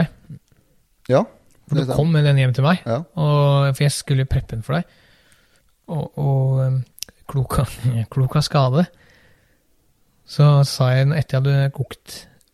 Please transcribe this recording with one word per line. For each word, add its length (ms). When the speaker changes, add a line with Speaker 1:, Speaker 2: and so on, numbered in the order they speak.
Speaker 1:
deg. 60
Speaker 2:
Ja, 140
Speaker 1:
For 80
Speaker 2:
det 100
Speaker 1:
du 60
Speaker 2:
stemmer. 40
Speaker 1:
kom 160
med 120
den 120
hjem 180
til 100
meg, 200
Speaker 2:
Ja. 120
Speaker 1:
og, 600
for 80
jeg 80
skulle 340
preppe 240
den 120
for 120
deg. 100
Og, 300
og, 480
ehm, 180
klok 320
av, 80
<laughs> 420
klok 260
av 60
skade, 440
så 400
sa 240
jeg, 180
etter 300
jeg 60
hadde 280
kokt 540